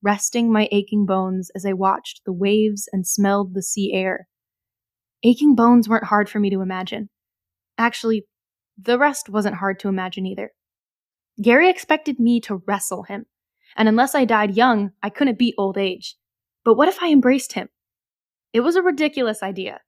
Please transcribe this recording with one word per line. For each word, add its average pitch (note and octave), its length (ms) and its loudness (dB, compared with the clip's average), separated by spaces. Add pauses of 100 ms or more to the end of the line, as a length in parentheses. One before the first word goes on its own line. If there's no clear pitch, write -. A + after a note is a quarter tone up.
resting A3+ 480 0
my G#3+ 200 2
aching G3+ 340 0
bones F#3+ 500 -4
as F#3 80 -12
I G3 100 -2
watched F#3+ 520 -4
the F#3+ 80 -6
waves G3+ 580 0
and F#3+ 140 -4
smelled G3 480 0
the F#3+ 80 -4
sea G3 320 -4
air. F#3 340 -4 (960)
Aching C4 320 6
bones A#3 320 6
weren't G#3+ 180 0
hard G#3 220 2
for G#3 120 -6
me G3+ 100 2
to F#3+ 120 -2
imagine. F#3 480 -8 (680)
Actually, A3+ 480 -2 (560)
the A#3+ 160 0
rest C#4+ 320 0
wasn't G3+ 280 -2
hard F#3+ 220 -4
to - 100 -6
imagine F#3 360 -4
either. F#3+ 280 -10 (880)
Gary A#3+ 300 6
expected D#4 500 -2
me A#3 220 2
to F#3+ 260 -8
wrestle G3 360 -6
him, G3 240 -14 (480)
and A3 120 2
unless A#3 280 0
I C4+ 100 2
died G#3+ 320 0
young, A3+ 320 2 (140)
I G#3 80 -6
couldn't B3+ 260 -2
beat A#3+ 180 -2
old G3 220 -4
age. - 380 -6 (500)
But A3+ 100 6
what D4 140 4
if F#4+ 120 -6
I F4 100 -2
embraced C4 420 2
him? - 160 -8 (840)
It A3+ 80 0
was E4 140 0
a F#4 60 2
ridiculous D4 640 -2
idea. F#3+ 440 -10